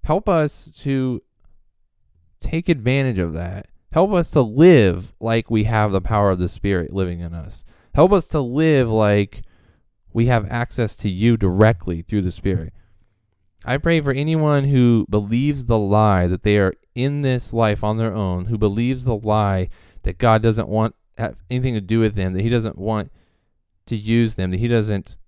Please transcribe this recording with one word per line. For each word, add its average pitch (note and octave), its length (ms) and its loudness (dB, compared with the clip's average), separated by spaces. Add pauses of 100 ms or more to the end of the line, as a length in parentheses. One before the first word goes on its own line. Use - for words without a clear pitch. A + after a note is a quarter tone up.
Help F3+ 260 -2
us D#3+ 420 -2 (100)
to C3 380 -2 (1200)
take - 280 -4
advantage C3 500 0
of E2+ 140 -2
that. F2 360 -8 (220)
Help G3 220 2
us F3 200 0
to C#3+ 100 4
live A2 760 6
like A2+ 320 -2
we G#2+ 140 2
have G#2+ 280 0
the F#2+ 100 0
power G2+ 280 2
of F#2 80 0
the F2+ 100 -2
Spirit F#2 440 -4
living F2+ 280 -4
in E2+ 120 -10
us. - 320 -14 (300)
Help F3 180 4
us F#3+ 140 0
to D#3 140 -2
live C3+ 500 2
like G#2 540 0 (680)
we A#2 140 0
have A#2 240 0
access A#2+ 460 -4
to - 120 -6
you G#2+ 300 2
directly F#2 640 2
through G#2 180 -4
the F2+ 100 -2
Spirit. F2 440 -4 (920)
I C3 140 -4
pray E3 240 0
for C#3 100 -2
anyone D3 520 0
who B2 440 2
believes A#2+ 560 -2
the A#2 140 0
lie G2+ 480 2
that F2+ 160 -2
they G#2 160 2
are F#2+ 160 0 (200)
in C#3+ 280 -2
this B2+ 320 -4
life A2 280 0
on G#2+ 140 -2
their A2+ 180 -2
own, F#2 320 -4
who A2+ 120 -4
believes A#2+ 460 -2
the A#2+ 120 0
lie G2+ 540 -2 (320)
that F#2 160 -6
God A2 240 4
doesn't A2+ 260 0
want A2 280 -2 (200)
have - 200 -8 (120)
anything B2+ 240 -2
to A2 80 -2
do G#2+ 200 0
with A2 140 2
them, F#2 200 -2
that F#2+ 80 -2
he A#2 80 0
doesn't A2+ 260 -2
want G#2 340 -6 (760)
to A#2 100 -6
use A2+ 380 0
them, F#2 160 -4
that F#2 100 -4
he A#2 80 -2
doesn't G#2+ 480 -2 (120)